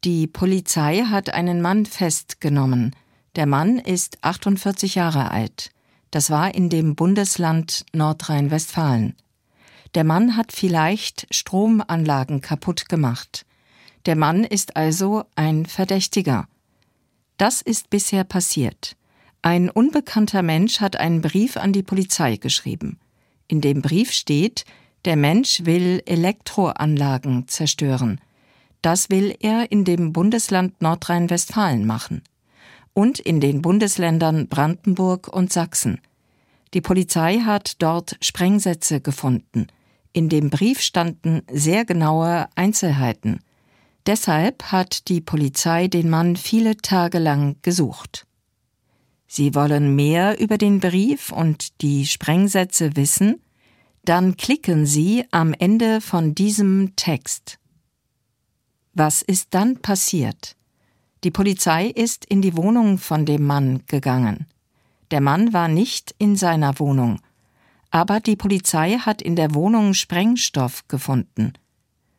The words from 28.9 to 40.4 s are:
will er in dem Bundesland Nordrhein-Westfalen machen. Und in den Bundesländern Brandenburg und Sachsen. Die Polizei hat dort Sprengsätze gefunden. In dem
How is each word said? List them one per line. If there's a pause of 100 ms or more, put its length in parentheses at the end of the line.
will
er
in
dem
Bundesland
Nordrhein-Westfalen
machen. (720)
Und
in
den
Bundesländern
Brandenburg
und
Sachsen. (760)
Die
Polizei
hat
dort
Sprengsätze
gefunden. (440)
In
dem